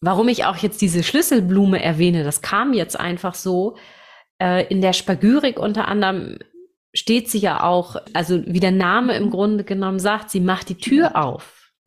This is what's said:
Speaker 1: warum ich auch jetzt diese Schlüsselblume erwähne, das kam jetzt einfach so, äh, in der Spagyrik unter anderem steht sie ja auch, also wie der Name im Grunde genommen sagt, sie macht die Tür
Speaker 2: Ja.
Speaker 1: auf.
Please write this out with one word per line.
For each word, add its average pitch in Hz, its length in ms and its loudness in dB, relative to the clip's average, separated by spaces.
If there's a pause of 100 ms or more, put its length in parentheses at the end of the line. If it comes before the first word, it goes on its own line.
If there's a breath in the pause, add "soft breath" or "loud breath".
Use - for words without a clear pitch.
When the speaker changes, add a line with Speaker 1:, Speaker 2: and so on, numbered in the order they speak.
Speaker 1:
warum 190 280 2
ich - 160 0
auch 180 120 -2
jetzt 214 260 -4
diese 170 200 2
Schlüsselblume 196 800 2
erwähne, 165 420 2
das 147 180 -4
kam 240 320 0
jetzt 170 240 -2
einfach 175 360 -6
so, 190 420 -2 (640 loud breath)
äh, 180 280 0
in 190 160 0
der 185 100 2
Spagyrik 233 640 2
unter 208 300 -2
anderem 190 500 -2 (560)
steht 233 360 0
sie 220 80 0
ja 190 240 0
auch, 175 340 0 (160)
also 170 340 0
wie 175 140 0
der 185 100 4
Name 190 460 2
im 220 140 0
Grunde 208 340 0
genommen 190 340 -2
sagt, 208 320 -2
sie 190 100 0
macht 185 280 0
die 185 100 -8
Tür 311 360 2
Speaker 2:
Ja. 156 80 0
Speaker 1:
auf. - 500 -8 (140)